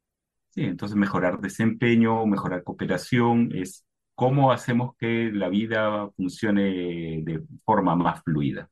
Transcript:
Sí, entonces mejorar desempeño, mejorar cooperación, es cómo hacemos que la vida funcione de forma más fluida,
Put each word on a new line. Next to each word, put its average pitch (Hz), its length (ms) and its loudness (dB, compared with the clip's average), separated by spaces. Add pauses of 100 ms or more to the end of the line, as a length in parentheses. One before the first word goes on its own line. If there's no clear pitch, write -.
(500)
Sí, 170 140 -6
entonces 104 340 -4
mejorar 95 420 2
desempeño, 113 840 2
mejorar 92 380 0
cooperación, 117 920 0
es - 320 -8 (300)
cómo 131 360 2
hacemos 123 460 -2
que 117 340 -2
la 98 180 -2
vida 107 680 -2
funcione 90 1080 -2
de 80 200 -6 (200)
forma 92 320 2
más 82 280 -2
fluida, 73 480 -2